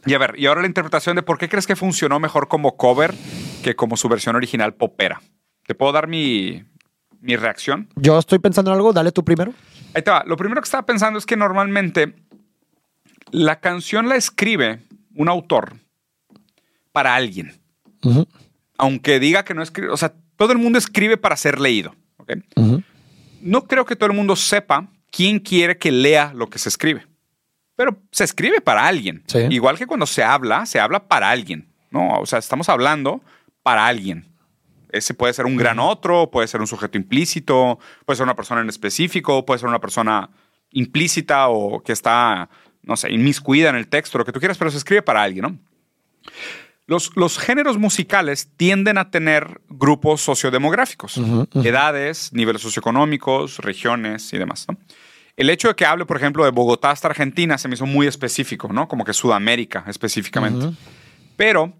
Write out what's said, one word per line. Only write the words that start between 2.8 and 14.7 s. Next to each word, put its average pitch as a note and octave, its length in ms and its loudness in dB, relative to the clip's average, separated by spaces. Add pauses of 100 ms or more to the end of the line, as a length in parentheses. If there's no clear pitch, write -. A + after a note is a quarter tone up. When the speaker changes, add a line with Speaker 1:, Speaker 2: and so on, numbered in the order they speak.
Speaker 1:
que A#2+ 140 -2
como A2+ 220 -2
su B2+ 100 -2
versión A2+ 260 0
original A#2 400 0
popera. G2 460 -2 (460)
¿Te A#2 100 -4
puedo C#3 160 0
dar D3+ 160 0
mi, G#2+ 560 -4 (560)
mi B2 160 -2
reacción? A2+ 580 -4
Speaker 2:
Yo D3+ 240 4
estoy F3+ 220 2
pensando F#3+ 320 2
en F#3+ 60 2
algo, G#3+ 140 4
dale E3+ 200 2
tú E3+ 120 0
primero. E3+ 280 0 (420)
Speaker 1:
Ahí E3 80 -2
te G#3 80 0
va. E3+ 160 2
Lo E3 100 -2
primero G#3 240 -4
que - 40 -8
estaba C4+ 200 -4
pensando G#3+ 360 0
es G#3 60 -14
que A#3 100 -2
normalmente G3 800 0 (1120)
la D#3 300 0
canción F#3 480 -2
la C4+ 80 0
escribe D#3+ 640 -2 (340)